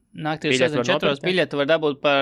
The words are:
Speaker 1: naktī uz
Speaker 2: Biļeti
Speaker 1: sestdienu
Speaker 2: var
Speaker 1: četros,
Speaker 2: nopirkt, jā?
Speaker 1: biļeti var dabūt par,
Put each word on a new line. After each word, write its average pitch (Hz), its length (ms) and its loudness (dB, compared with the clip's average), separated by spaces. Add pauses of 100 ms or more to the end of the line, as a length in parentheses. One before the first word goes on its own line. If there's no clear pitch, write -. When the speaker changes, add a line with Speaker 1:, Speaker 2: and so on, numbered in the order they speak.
(260)
Speaker 1:
naktī 151 260 -4
uz 131 60 2
Speaker 2:
Biļeti - 20 0
Speaker 1:
sestdienu 127 220 0
Speaker 2:
var 120 80 -2
Speaker 1:
četros, 151 300 0
Speaker 2:
nopirkt, - 40 -12
jā? 180 60 -2
Speaker 1:
biļeti 151 320 0
var 143 100 0
dabūt 156 300 0
par, 143 200 2